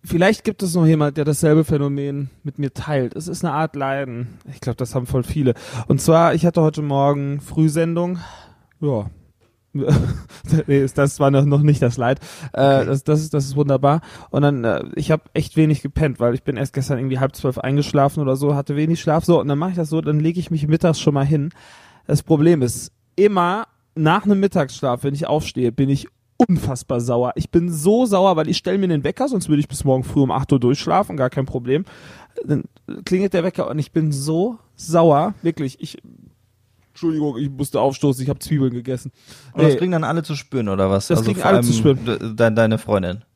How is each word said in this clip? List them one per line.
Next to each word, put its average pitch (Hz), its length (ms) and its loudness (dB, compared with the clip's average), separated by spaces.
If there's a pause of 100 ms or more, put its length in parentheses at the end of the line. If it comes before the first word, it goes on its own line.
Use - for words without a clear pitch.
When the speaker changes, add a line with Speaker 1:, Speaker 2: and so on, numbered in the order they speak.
Speaker 1:
Vielleicht 185 400 0
gibt 208 180 -4
es 170 120 -4
noch 170 120 4
jemand, 151 320 2
der 147 80 -2
dasselbe 156 380 4
Phänomen 143 680 -4 (120)
mit 143 160 -10
mir 139 140 -4
teilt. 135 440 -4
Es 160 120 -10
ist 180 160 -6
eine 160 100 -2
Art 156 220 -4
Leiden. 135 600 -6 (140)
Ich - 80 -20
glaub, 120 180 -6
das 123 160 -6
haben 123 120 -4
voll 131 180 -2
viele. 131 300 0 (340)
Und 135 120 4
zwar, 160 340 6
ich 165 120 2
hatte 170 160 2
heute 156 200 0
Morgen 143 580 0
Frühsendung. 165 800 0 (600)
Ja. 123 260 -2 (680)
<laughs> 139 120 -2 (800)
Nee, 139 160 4
ist, 135 160 -2
das 143 220 0
war 139 100 4
noch, 139 140 4
noch 143 180 2
nicht 147 180 4
das 120 160 2
Leid. 131 220 0 (340)
Äh, - 80 -4 (180)
Speaker 2:
Okay. 127 80 0
Speaker 1:
das, 135 180 -4
das 151 160 2
ist, 156 140 -8
das 139 100 0
ist 135 120 -8
wunderbar. 143 440 2 (300)
Und 143 120 0
dann, 143 220 2
äh, 92 180 0 (140)
ich - 160 -4
hab - 200 -2
echt - 240 -4
wenig 156 240 2
gepennt, 139 380 -4
weil 120 160 0
ich - 80 -6
bin 131 140 -4
erst 135 160 -6
gestern 131 260 -4
irgendwie 131 220 -4
halb 135 160 -2
zwölf 131 220 -4
eingeschlafen 143 640 0
oder 135 160 0
so, 143 200 0
hatte 139 180 -6
wenig 160 260 0
Schlaf. 160 240 0
So, 170 160 4
und - 80 -4
dann 143 100 0
mach 170 120 -2
ich 180 60 -6
das 160 140 -4
so, 160 100 0
dann 151 180 -2
lege 165 220 0
ich 151 100 -8
mich 151 160 -2
mittags 160 320 2
schon 147 160 0
mal 139 100 0
hin. 151 260 0 (580)
Das 147 160 0
Problem 160 380 4
ist, - 280 -4 (240)
immer 196 540 2 (260)
nach 165 300 2
einem 196 160 2
Mittagsschlaf, 139 640 -2
wenn 139 100 -2
ich 147 140 -4
aufstehe, 127 420 0
bin 135 180 0
ich 139 200 -2 (280)
unfassbar 135 640 0
sauer. 123 360 -2
Ich 151 140 -6
bin 175 220 2
so 202 340 2
sauer, 190 300 2
weil 151 120 -2
ich 165 80 -2
stell 185 220 -4
mir 190 100 0
den 147 160 0
Wecker, 254 240 -2
sonst 226 200 -4
würde 147 120 2
ich 147 80 -2
bis - 160 -10
morgen 131 200 2
früh - 160 0
um 135 120 2
acht 127 200 -2
Uhr 139 60 4
durchschlafen, 165 580 0
gar 127 140 -2
kein 135 160 -4
Problem. 131 380 -4 (600)
Dann 147 200 -2 (400)
klingelt 185 300 -2
der 170 100 0
Wecker - 240 -4
und 151 100 -6
ich - 140 -6
bin 156 180 0
so 160 480 -2 (160)
sauer, 165 680 2
wirklich, 160 380 -4
ich, - 180 -14 (920)
Entschuldigung, 151 480 -2
ich 139 120 -4
musste 135 300 -4
aufstoßen, 135 420 0
ich 131 60 -4
hab 139 140 -6
Zwiebeln 135 300 0
gegessen. 123 380 -8 (420)
Speaker 2:
Und - 100 0
das 156 100 6
Speaker 1:
Nee. 127 60 2
Speaker 2:
kriegen 180 140 0
dann 160 120 0
alle 160 180 -2
zu 147 120 -8
spüren, 127 340 -4
oder 95 220 2
was? 98 180 0
Speaker 1:
Das 165 100 2
Speaker 2:
Also 110 120 0
Speaker 1:
kriegen 92 100 -2
Speaker 2:
vor - 80 0
Speaker 1:
alle - 100 6
Speaker 2:
allem 120 80 2
Speaker 1:
zu 120 60 2
spüren. 127 320 2
Speaker 2:
de-, 113 140 -2 (160)
de-, 113 200 4
deine 110 240 2
Freundin. 95 460 -4 (120)